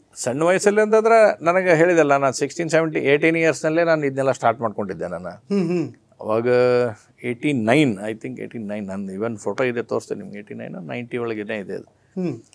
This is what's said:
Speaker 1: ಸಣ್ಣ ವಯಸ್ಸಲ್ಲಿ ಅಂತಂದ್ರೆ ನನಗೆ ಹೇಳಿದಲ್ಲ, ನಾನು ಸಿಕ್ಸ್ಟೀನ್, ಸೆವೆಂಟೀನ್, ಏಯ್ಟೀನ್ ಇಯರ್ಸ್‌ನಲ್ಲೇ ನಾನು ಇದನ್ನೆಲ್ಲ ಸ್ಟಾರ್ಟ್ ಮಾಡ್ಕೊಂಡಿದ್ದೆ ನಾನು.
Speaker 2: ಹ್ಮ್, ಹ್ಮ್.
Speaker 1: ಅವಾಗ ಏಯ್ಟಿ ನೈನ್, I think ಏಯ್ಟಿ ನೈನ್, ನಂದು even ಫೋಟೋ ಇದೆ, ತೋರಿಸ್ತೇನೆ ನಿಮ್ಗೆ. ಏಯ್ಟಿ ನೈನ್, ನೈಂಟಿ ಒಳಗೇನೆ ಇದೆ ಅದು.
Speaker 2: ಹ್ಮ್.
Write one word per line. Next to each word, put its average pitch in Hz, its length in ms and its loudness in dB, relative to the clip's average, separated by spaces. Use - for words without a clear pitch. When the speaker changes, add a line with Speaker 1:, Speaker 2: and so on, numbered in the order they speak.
Speaker 1:
ಸಣ್ಣ 127 280 -4
ವಯಸ್ಸಲ್ಲಿ 190 380 2
ಅಂತಂದ್ರೆ 220 640 4
ನನಗೆ 180 300 4
ಹೇಳಿದಲ್ಲ, 156 420 6
ನಾನು 139 160 2
ಸಿಕ್ಸ್ಟೀನ್, 151 360 -4
ಸೆವೆಂಟೀನ್, 156 360 0
ಏಯ್ಟೀನ್ 151 320 4
ಇಯರ್ಸ್‌ನಲ್ಲೇ 160 460 0
ನಾನು 160 220 2
ಇದನ್ನೆಲ್ಲ 135 260 0
ಸ್ಟಾರ್ಟ್ 117 300 0
ಮಾಡ್ಕೊಂಡಿದ್ದೆ 98 460 -4
ನಾನು. 87 220 -10
Speaker 2:
ಹ್ಮ್, 190 380 -2
ಹ್ಮ್. 160 260 -4
Speaker 1:
ಅವಾಗ 110 260 -2
ಏಯ್ಟಿ 123 300 -4
ನೈನ್, 120 440 2
I 107 160 -8
think 113 280 -12
ಏಯ್ಟಿ 110 160 -12
ನೈನ್, 104 300 -10
ನಂದು 95 260 -10
even 110 240 -6
ಫೋಟೋ 104 260 -4
ಇದೆ, 120 200 -4
ತೋರಿಸ್ತೇನೆ 110 380 -8
ನಿಮ್ಗೆ. 101 160 -16
ಏಯ್ಟಿ 104 160 -16
ನೈನ್, 120 340 -14
ನೈಂಟಿ 123 300 -10
ಒಳಗೇನೆ 110 400 -6
ಇದೆ 98 160 -10
ಅದು. - 480 -14
Speaker 2:
ಹ್ಮ್. 147 200 -6